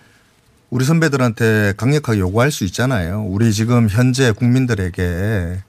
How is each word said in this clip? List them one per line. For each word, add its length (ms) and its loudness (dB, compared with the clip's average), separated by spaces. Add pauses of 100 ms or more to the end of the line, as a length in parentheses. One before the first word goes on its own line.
(720)
우리 140 -2
선배들한테 920 2
강력하게 440 0
요구할 320 0
수 120 -6
있잖아요. 600 -2
우리 280 0
지금 380 2
현재 400 2
국민들에게 1400 -2